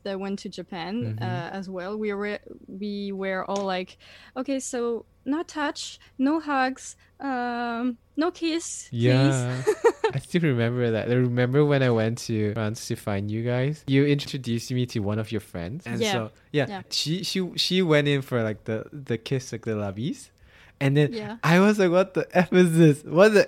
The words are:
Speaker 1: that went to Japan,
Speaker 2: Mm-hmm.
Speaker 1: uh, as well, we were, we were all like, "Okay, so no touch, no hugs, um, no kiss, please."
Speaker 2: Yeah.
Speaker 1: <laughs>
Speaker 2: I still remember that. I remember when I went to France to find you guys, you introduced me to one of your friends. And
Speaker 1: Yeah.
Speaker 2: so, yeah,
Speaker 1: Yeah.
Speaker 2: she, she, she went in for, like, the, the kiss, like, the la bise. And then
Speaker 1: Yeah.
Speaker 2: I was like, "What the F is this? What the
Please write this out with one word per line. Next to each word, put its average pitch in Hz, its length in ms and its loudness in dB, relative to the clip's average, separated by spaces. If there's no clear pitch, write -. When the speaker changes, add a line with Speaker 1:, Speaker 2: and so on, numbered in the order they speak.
Speaker 1:
that 196 160 -4
went 196 200 -4
to - 80 -12
Japan, 180 460 -10
Speaker 2:
Mm-hmm. - 40 -6
Speaker 1:
uh, 180 360 -4
as 185 100 -10
well, 190 300 -8
we 214 160 -2
were, 202 240 -4
we 202 440 -8
were 190 380 -4
all 202 160 -2
like, 185 320 -6
"Okay, 262 240 -4
so 233 440 -6
no 302 180 -2
touch, - 560 -8
no 285 220 0
hugs, 269 560 -4
um, 240 800 -4
no 320 140 0
kiss, 330 600 -6
please." 117 200 -2
Speaker 2:
Yeah. 131 520 2
Speaker 1:
<laughs> - 280 0
Speaker 2:
I - 60 -2
still - 220 -2
remember 120 500 2
that. 110 180 0
I 120 40 2
remember 123 500 4
when 143 180 4
I 127 80 4
went 113 280 2
to 107 240 0
France 110 320 -4
to 120 80 -4
find 101 360 -4
you 110 120 -4
guys, 127 460 -2
you 135 180 6
introduced 135 640 -2
me 123 240 0
to 117 60 -2
one 104 180 -2
of 110 140 -6
your 104 100 -4
friends. 92 440 -10
And 190 140 -4
Speaker 1:
Yeah. 214 120 0
Speaker 2:
so, 110 180 -4
yeah, 143 160 0
Speaker 1:
Yeah. 185 220 -10
Speaker 2:
she, 170 340 -4
she, 185 320 -4
she 185 260 0
went 151 260 4
in 139 140 0
for, 123 220 -2
like, 107 200 -4
the, 110 280 -4
the 131 260 -4
kiss, 131 340 -6
like, 110 140 -10
the 110 80 -2
la 104 160 -4
bise. 113 400 -8
And 139 160 2
then 147 160 4
Speaker 1:
Yeah. 214 300 -8
Speaker 2:
I 165 160 6
was 208 220 6
like, 180 100 4
"What 185 240 2
the 156 180 0
F 175 200 4
is 175 260 6
this? 156 260 8
What 202 300 6
the 190 140 8